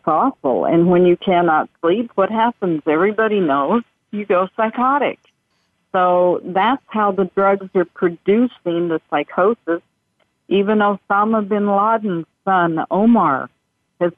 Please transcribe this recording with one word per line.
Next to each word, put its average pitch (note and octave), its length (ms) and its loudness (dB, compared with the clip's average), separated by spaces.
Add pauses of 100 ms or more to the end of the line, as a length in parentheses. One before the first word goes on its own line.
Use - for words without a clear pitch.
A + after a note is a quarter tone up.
awful. D3 580 -2
And E3+ 260 2
when F3+ 160 4
you F3 120 4
cannot F3 500 0 (140)
sleep, G#3+ 340 -2
what F#3+ 160 0
happens? A3 560 -2
Everybody G3+ 540 0
knows D3+ 420 0 (280)
you G#3 140 -8
go F#3 300 0
psychotic. A#3+ 640 -2 (720)
So F3+ 520 2
that's G3 440 -2
how G#3 240 -2
the F#3+ 140 -2 (100)
drugs G3 400 0
are F3+ 80 2
producing F3 1040 -2
the D#3+ 220 -4
psychosis. E3+ 720 -2 (680)
Even G3+ 320 0
Osama G#3 680 0
bin G3+ 220 -2
Laden's G3+ 580 -2 (200)
son, E3+ 440 0
Omar, F3+ 600 2 (500)
has F3 180 -2